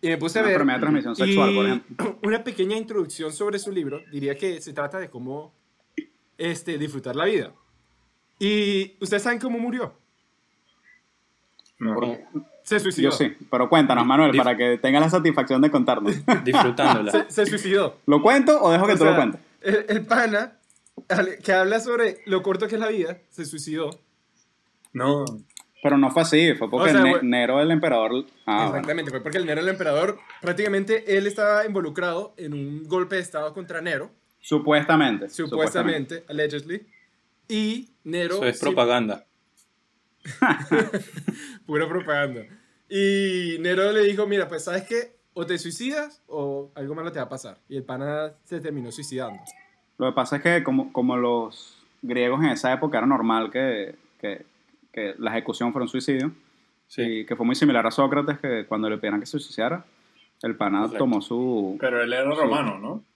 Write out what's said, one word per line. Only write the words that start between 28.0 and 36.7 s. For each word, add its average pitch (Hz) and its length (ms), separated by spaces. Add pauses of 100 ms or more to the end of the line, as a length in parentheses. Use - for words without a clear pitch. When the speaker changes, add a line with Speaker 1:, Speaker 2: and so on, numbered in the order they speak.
Speaker 2:
Ah, 107 100
bueno. 110 140
Speaker 1:
Exactamente, 143 420
fue 127 100
porque 156 160
el 185 80
Nero 151 160
el 180 80
emperador, 185 480 (240)
prácticamente 196 760
él 196 100
estaba 208 380
involucrado 180 720
en 156 160
un 143 340
golpe 185 280
de 185 60
estado 151 320
contra 170 280
Nero. 160 300 (280)
Speaker 2:
Supuestamente. 151 880
Speaker 1:
Supuestamente, 160 1000
allegedly. 151 580 (600)